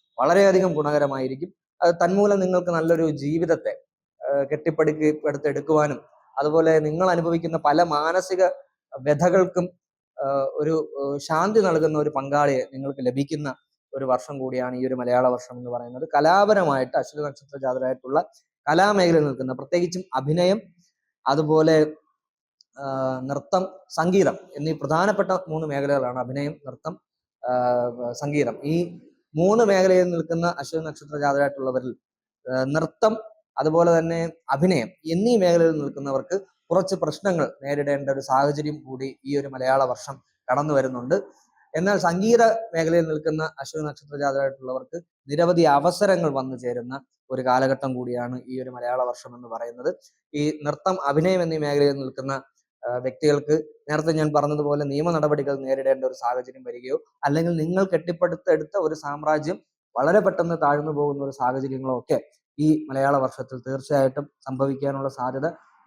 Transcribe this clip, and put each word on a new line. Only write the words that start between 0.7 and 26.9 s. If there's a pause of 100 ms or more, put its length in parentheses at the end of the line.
ഗുണകരമായിരിക്കും. (280)
അത്
തന്മൂലം
നിങ്ങൾക്ക്
നല്ലൊരു
ജീവിതത്തെ, (460)
ആ,
കെട്ടിപ്പടുക്കി-,
പടുത്തെടുക്കുവാനും (380)
അതുപോലെ
നിങ്ങൾ
അനുഭവിക്കുന്ന
പല
മാനസിക (540)
വ്യഥകൾക്കും, (540)
ആ, (260)
ഒരു, (100)
ആ,
ശാന്തി
നൽകുന്ന
ഒരു
പങ്കാളിയെ
നിങ്ങൾക്ക്
ലഭിക്കുന്ന (380)
ഒരു
വർഷം
കൂടിയാണ്
ഈ
ഒരു
മലയാള
വർഷം
എന്ന്
പറയുന്നത്.
കലാപരമായിട്ട്
അശ്വതി
നക്ഷത്ര
ജാതരായിട്ടുള്ള (440)
കലാമേഖലയിൽ
നിൽക്കുന്ന,
പ്രത്യേകിച്ചും (100)
അഭിനയം, (640)
അതുപോലെ, (840)
ആ,
നൃത്തം, (220)
സംഗീതം (180)
എന്നീ
പ്രധാനപ്പെട്ട (160)
മൂന്ന്
മേഖലകളാണ്.
അഭിനയം,
നൃത്തം, (500)